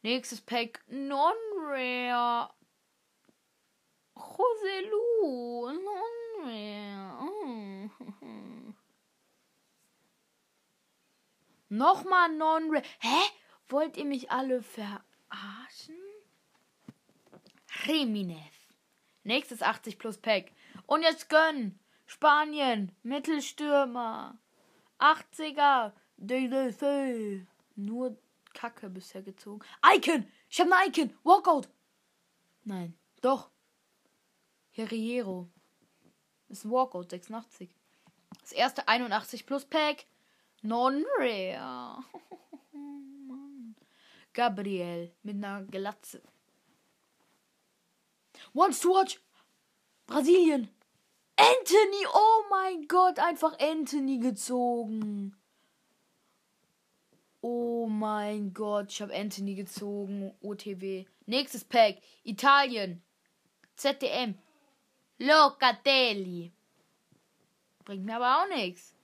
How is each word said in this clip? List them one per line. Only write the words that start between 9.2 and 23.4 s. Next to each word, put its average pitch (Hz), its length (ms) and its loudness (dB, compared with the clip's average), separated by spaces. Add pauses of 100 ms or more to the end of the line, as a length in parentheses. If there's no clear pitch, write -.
Nochmal 349 640 2
Non-Rare. 311 560 0 (140)
Hä? 277 240 2 (440)
Wollt 302 300 -2
ihr 294 80 -8
mich 269 260 -6
alle 254 320 -2
verarschen? 202 400 -12 (2750)
Jimenez. 208 560 -2 (840)
Nächstes 233 380 -4
achtzig 220 380 -4
plus 214 180 -10
Pack. 202 360 -2 (320)
Und 311 160 2
jetzt 320 260 0
gönn. 311 500 2 (280)
Spanien. 294 880 2 (100)
Mittelstürmer. 277 1400 -2 (640)